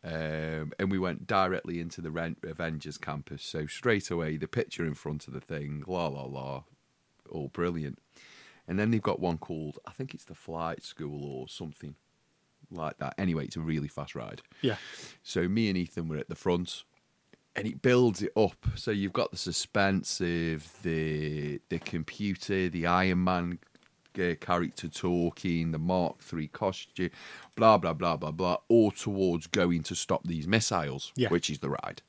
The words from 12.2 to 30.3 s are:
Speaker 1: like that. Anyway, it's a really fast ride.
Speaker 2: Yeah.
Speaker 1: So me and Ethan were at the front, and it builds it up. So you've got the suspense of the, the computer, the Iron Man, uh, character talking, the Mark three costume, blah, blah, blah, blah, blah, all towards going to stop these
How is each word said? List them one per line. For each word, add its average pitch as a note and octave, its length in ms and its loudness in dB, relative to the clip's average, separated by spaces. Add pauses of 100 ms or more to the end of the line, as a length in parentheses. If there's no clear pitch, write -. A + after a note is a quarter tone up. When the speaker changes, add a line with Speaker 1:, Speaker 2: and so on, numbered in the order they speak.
Speaker 1:
like D#2+ 280 -6
that. C2+ 200 -6
Anyway, E2 280 0
it's B1+ 100 -8
a E2 40 -6
really D#2 280 -2
fast - 260 -10
ride. - 280 -10 (200)
Speaker 2:
Yeah. A2+ 140 2 (480)
Speaker 1:
So F2+ 240 0
me G#2+ 200 4
and F#2+ 80 2
Ethan E2+ 320 -2
were D#2 100 -2
at - 100 -6
the D#2+ 80 -8
front, F2 480 0 (720)
and - 100 -4
it - 160 -6
builds B2 400 6
it - 140 0
up. G#2+ 280 4 (120)
So - 160 -2
you've G2 200 2
got - 200 0
the - 40 -10
suspense - 840 2
of E2 600 0
the, D2+ 880 0
the E2 120 -2
computer, F#2+ 880 -2
the E2 180 -2
Iron F2+ 380 4
Man, F2 340 0 (640)
uh, F2 200 2
character F2 480 0
talking, E2+ 840 0
the D#2 60 -2
Mark F2 420 2
three D#2 280 -6
costume, - 640 -2 (460)
blah, A2+ 220 10
blah, E2+ 140 2
blah, E2 240 2
blah, D#2 160 -4
blah, F2 240 2 (120)
all A2+ 240 10
towards F#2+ 560 2
going F2 360 4
to F2 120 -6
stop - 300 0
these D#2+ 200 -2